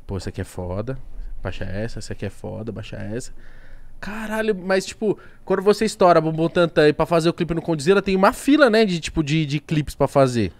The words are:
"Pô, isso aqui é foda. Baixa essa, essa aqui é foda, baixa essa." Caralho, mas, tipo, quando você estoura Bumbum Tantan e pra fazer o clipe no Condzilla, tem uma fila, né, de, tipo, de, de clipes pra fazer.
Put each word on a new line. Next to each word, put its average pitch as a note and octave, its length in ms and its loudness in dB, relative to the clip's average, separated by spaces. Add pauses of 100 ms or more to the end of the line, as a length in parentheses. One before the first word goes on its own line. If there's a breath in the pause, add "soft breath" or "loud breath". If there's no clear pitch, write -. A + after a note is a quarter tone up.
"Pô, G2+ 120 -8
isso F#2 120 -8
aqui G2 120 -8
é F#2 40 -6
foda. F#2+ 540 -8 (420 soft breath)
Baixa - 220 -6
essa, G2+ 380 -6
essa - 120 -10
aqui - 140 -8
é - 20 -6
foda, G2+ 440 -10
baixa G#2 240 -12
essa." G#2 340 -8 (680 soft breath)
Caralho, A3 520 -4
mas, F#3+ 320 0
tipo, G#3 320 -2 (280 soft breath)
quando F#3+ 180 0
você G#3 220 4
estoura F3 360 6
Bumbum D#3+ 280 0
Tantan E3 400 4
e D3+ 40 6
pra D#3 140 -2
fazer E3 220 2
o E3+ 40 4
clipe E3+ 220 -4
no E3 80 -4
Condzilla, E3+ 400 2
tem F#3+ 140 0
uma F#3+ 160 6
fila, C#4 360 4
né, A3 160 4
de, F3+ 140 0
tipo, D#3+ 240 -2
de, D#3 240 0
de C#3+ 140 -2
clipes D3+ 340 -4
pra C#3 140 2
fazer. B2 520 2